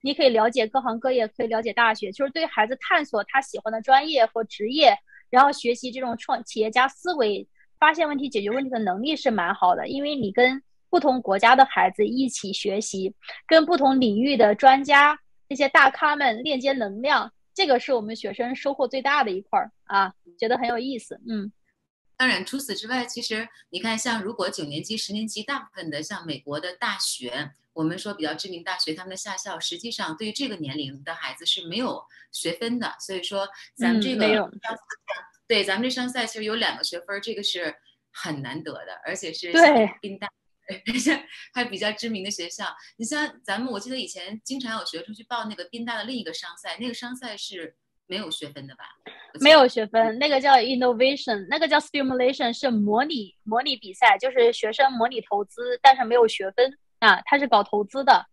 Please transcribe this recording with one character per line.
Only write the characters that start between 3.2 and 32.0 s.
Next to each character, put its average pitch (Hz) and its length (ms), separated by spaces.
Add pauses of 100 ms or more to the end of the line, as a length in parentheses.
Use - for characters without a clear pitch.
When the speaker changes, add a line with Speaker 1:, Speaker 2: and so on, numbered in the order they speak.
Speaker 1:
他 - 160
喜 233 180
欢 220 140
的 226 80
专 269 260
业 277 200
和 226 180
职 214 240
业， 269 260 (360)
然 254 120
后 277 80
学 240 240
习 247 160
这 240 80
种 247 200
创-， 240 260
企 - 160
业 220 100
家 247 160
思 349 280
维， 214 340 (320)
发 311 140
现 320 120
问 294 120
题、 277 100
解 214 140
决 202 80
问 262 120
题 262 60
的 247 100
能 196 240
力 302 140
是 - 140
蛮 185 240
好 180 200
的， 156 140
因 277 140
为 294 120
你 226 160
跟 254 320 (280)
不 349 100
同 254 220
国 190 160
家 233 180
的 269 80
孩 185 260
子 208 160
一 254 220
起 202 240
学 202 260
习， 196 360 (340)
跟 320 160
不 339 120
同 269 220
领 220 220
域 277 160
的 214 180
专 269 300
家， 285 340 (300)
这 277 80
些 277 140
大 277 200
咖 294 240
们 254 300
链 277 160
接 269 120
能 220 300
量， 269 300 (220)
这 381 120
个 254 140
是 - 120
我 240 80
们 214 140
学 202 180
生 240 220
收 277 180
获 285 140
最 262 160
大 277 220
的 208 80
一 190 80
块 208 180
儿 220 140 (120)
啊， 196 280 (260)
觉 226 80
得 226 120
很 240 100
有 240 100
意 262 180
思， - 320
嗯。 214 220 (680)
Speaker 2:
当 262 80
然， 190 200
除 269 120
此 247 160
之 220 140
外， 247 160
其 233 160
实 226 260 (220)
你 - 100
看， 226 200
像 226 240
如 208 100
果 190 160
九 175 160
年 147 180
级、 220 140
十 208 160
年 220 160
级， 208 140
大 277 160
部 220 160
分 165 160
的 147 120
像 170 240
美 143 120
国 143 200
的 180 160
大 214 220
学， 139 540 (240)
我 160 100
们 170 140
说 208 160
比 160 80
较 151 100
知 160 160
名 170 160
大 185 140
学， 156 160
他 180 80
们 185 80
的 185 80
夏 202 180
校， 175 240
实 - 160
际 233 140
上 170 260
对 214 120
于 214 40
这 269 160
个 208 80
年 147 220
龄 139 260
的 165 100
孩 135 200
子 165 100
是 175 240
没 175 80
有 226 260 (300)